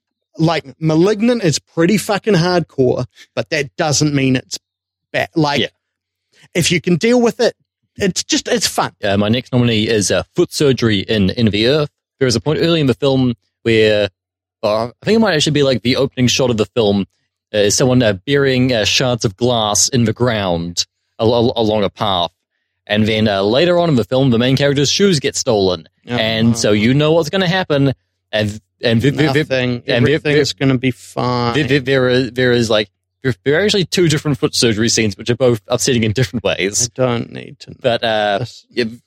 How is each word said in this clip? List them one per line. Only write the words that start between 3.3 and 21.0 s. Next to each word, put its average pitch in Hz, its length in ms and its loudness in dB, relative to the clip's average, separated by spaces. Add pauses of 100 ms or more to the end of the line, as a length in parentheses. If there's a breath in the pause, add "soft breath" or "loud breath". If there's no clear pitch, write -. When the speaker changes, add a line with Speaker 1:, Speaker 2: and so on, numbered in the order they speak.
Speaker 1:
but - 160 -6
that 147 260 -4
doesn't 151 380 0
mean 135 220 0
it's - 220 -10 (540)
bad. 123 240 -4
Like, 147 240 0
Speaker 2:
Yeah. 90 80 -4 (840 soft breath)
Speaker 1:
if 175 160 0
you 175 100 0
can 175 160 0
deal 233 240 2
with 233 200 0
it, 220 140 2 (420)
it's - 280 -4
just, - 240 -4
it's 220 180 0
fun. 156 260 -4 (100)
Speaker 2:
Uh, 101 160 0
my 104 100 0
next 123 240 -4
nominee 120 340 2
is, 107 240 0
uh, 92 120 0 (120)
Foot 175 180 0
Surgery 117 480 0
in, 98 300 0
in 113 200 0
the 104 180 0
Earth. 147 220 0 (280)
There 135 100 0
is 117 80 0
a 117 40 -2
point 151 220 -2
early 165 180 0
in 143 60 0
the 123 80 2
film 131 400 0 (280)
where, 107 460 2 (540)
uh, 107 240 -2
I - 180 -20
think 208 120 2
it 226 40 4
might 202 140 2
actually 151 180 0
be, 143 100 0
like, 135 200 0
the 123 140 0
opening 127 300 0
shot 123 240 0
of 117 60 -2
the 104 100 0
film, 101 400 0 (460)
uh, 107 60 0
is 104 180 2
someone, 127 260 2
uh, 107 120 2 (120)
burying, 131 460 0
uh, 110 120 0
shards 123 400 -2
of 107 120 -4
glass 113 520 0
in 123 160 0
the 110 80 0
ground 92 760 -2 (340)